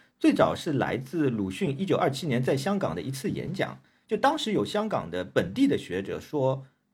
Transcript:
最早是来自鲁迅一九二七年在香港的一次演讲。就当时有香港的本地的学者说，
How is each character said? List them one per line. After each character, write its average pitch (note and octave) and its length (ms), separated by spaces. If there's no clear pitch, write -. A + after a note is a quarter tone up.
最 D#4 120
早 E2 220
是 D#3 200
来 F#2 220
自 C3+ 360
鲁 G2+ 180
迅 C3+ 300
一 F#3+ 40
九 D3+ 140
二 - 140
七 D#3+ 160
年 B2 160
在 C#3+ 120
香 G3 220
港 F#2+ 160
的 F2 80
一 - 80
次 C3+ 220
演 - 200
讲。 - 280
就 A3 100
当 C4+ 220
时 A3 140
有 C3 120
香 G#3+ 240
港 C3+ 220
的 F2+ 140
本 F#2+ 280
地 C3+ 140
的 C3 100
学 F#2+ 280
者 F2 160
说， C3+ 480